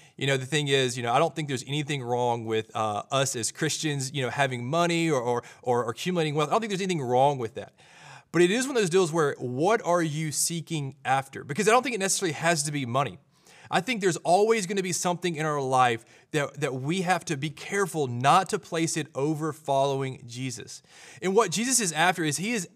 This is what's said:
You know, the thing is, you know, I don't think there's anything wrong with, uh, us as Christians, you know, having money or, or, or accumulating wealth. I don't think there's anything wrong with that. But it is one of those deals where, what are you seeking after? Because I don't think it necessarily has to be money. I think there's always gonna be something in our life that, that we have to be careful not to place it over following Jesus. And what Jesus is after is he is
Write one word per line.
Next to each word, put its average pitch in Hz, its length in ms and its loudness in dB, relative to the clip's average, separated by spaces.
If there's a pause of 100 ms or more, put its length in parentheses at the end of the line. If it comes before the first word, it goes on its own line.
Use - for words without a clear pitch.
(160)
You 135 120 -4
know, 139 100 2
the 131 80 -6
thing 147 240 -2
is, 131 260 2
you 123 80 -6
know, 117 80 0
I 131 80 4
don't 165 160 2
think 156 140 -6
there's 127 180 -4
anything 143 340 -4
wrong 120 440 0
with, 110 280 -2
uh, 107 380 -2
us 135 240 0
as 113 160 -4
Christians, 143 600 -4
you 139 100 -2
know, 120 60 -2
having 127 360 -2
money 165 440 0
or, 135 120 2
or, 120 220 0 (180)
or 120 280 0
accumulating 156 460 -2
wealth. 151 140 0
I 147 40 -2
don't 214 80 2
think 220 100 -6
there's 185 100 -2
anything 180 200 -2
wrong 131 360 4
with 113 180 -6
that. 101 180 -12 (580)
But 170 100 4
it 180 80 6
is 247 160 2
one 269 120 -2
of 220 40 4
those 180 80 2
deals 175 220 2
where, 151 280 2
what 139 460 0
are 170 160 4
you 156 300 -2
seeking 156 720 -4
after? 131 400 -2
Because 180 240 0
I 214 40 6
don't 240 120 6
think 247 120 -4
it 196 40 -2
necessarily 190 340 0
has 160 300 0
to 151 80 -4
be 143 140 -4
money. 120 340 -2 (500)
I 185 120 0
think 233 180 -4
there's 180 180 0
always 208 480 2
gonna 196 160 -4
be 180 120 -4
something 175 420 -2
in 151 100 -2
our 147 160 0
life 127 440 2 (260)
that, 143 300 -2
that 139 120 -2
we 147 280 -2
have 180 240 0
to 160 100 -4
be 147 140 -6
careful 165 580 -2
not 139 420 4
to 196 100 -2
place 165 360 -2
it 156 180 -4
over 151 380 -2
following 135 760 0
Jesus. 120 560 -10 (400)
And 190 140 0
what 208 160 4
Jesus 233 300 0
is 175 100 0
after 175 320 2
is 147 140 0
he 196 160 -4
is 190 220 -4